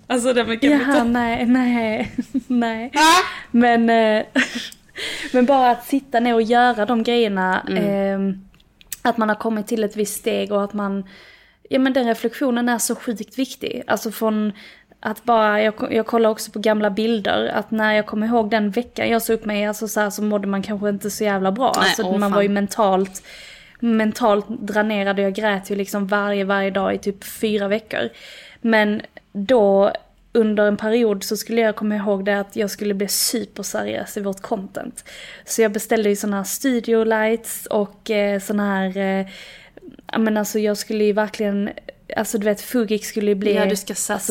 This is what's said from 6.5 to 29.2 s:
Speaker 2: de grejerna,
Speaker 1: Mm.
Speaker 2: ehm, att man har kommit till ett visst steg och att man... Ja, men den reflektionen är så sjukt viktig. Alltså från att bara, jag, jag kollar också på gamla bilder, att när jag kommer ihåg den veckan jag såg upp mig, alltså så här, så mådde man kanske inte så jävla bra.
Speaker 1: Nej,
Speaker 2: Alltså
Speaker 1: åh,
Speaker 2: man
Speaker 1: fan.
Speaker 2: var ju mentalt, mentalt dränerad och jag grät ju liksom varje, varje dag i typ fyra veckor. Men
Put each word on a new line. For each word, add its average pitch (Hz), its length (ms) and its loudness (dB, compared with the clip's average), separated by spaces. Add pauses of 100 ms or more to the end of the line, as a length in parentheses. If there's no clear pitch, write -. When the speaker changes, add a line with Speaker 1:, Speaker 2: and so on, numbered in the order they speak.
Speaker 2:
de 226 180 0
grejerna, 202 680 2
Speaker 1:
Mm. 185 140 0
Speaker 2:
ehm, 196 600 -2 (560)
att 233 160 0
man 220 120 0
har 208 60 2
kommit 214 320 -4
till 220 160 0
ett 208 120 -4
visst 208 240 -4
steg 202 320 -2
och 202 120 0
att 202 100 -8
man... 196 340 -4 (600)
Ja, 262 100 2
men 262 140 2
den 254 140 2
reflektionen 240 640 0
är 233 80 0
så 226 180 -2
sjukt 220 440 -8
viktig. - 480 -6
Alltså 214 240 -2
från 214 400 0 (480)
att 214 240 -8
bara, 214 380 4
jag, 214 120 2 (180)
jag 220 160 0
kollar 233 220 4
också - 220 -6
på 220 80 -8
gamla 214 300 2
bilder, 214 580 0
att - 240 -4
när 214 220 0
jag 214 120 2
kommer 220 220 -4
ihåg 226 240 2
den 208 200 0
veckan 226 380 -2
jag 226 120 2
såg 226 120 -2
upp 220 120 -4
mig, 208 200 -2
alltså 214 220 -4
så 214 120 -4
här, 208 100 2
så 208 140 -6
mådde 208 240 0
man 196 160 -2
kanske 208 260 -4
inte 202 220 -4
så - 120 -4
jävla 196 280 0
bra. 247 260 0
Speaker 1:
Nej, 190 120 4
Speaker 2:
Alltså 208 140 0
Speaker 1:
åh, 185 80 0
Speaker 2:
man 202 100 2
Speaker 1:
fan. 202 100 2
Speaker 2:
var 202 100 4
ju 202 80 4
mentalt, 196 760 0 (560)
mentalt 220 680 2
dränerad 208 720 -2
och 196 60 2
jag 196 80 0
grät 202 380 -2
ju 202 40 -2
liksom 202 320 -4
varje, 202 360 0
varje 196 280 0
dag 196 240 -2
i - 20 -4
typ 196 260 -6
fyra 208 440 -2
veckor. 220 420 -4 (520)
Men 214 400 2 (300)